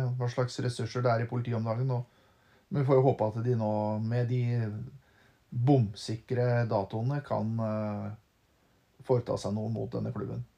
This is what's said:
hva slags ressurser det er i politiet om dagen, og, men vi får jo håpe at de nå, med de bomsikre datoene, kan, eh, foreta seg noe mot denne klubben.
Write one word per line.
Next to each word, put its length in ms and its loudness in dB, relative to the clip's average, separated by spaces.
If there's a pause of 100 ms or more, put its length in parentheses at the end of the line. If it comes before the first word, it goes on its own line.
(180)
hva 120 -2
slags 320 -2
ressurser 420 -2
det 80 4
er 120 2
i 60 -4
politiet 280 -2
om 80 -2
dagen, 280 0
og, 100 -2 (680)
men 120 0
vi 60 2
får 100 8
jo 100 6
håpe 220 4
at 160 -4
de 120 4
nå, 140 0 (320)
med 260 0
de 120 0 (1040)
bomsikre 1200 2
datoene, 560 -2
kan, 300 -2 (100)
eh, 440 -4 (1000)
foreta 320 2
seg 160 -2
noe 160 -2
mot 180 -4
denne 220 -4
klubben. 300 -6 (160)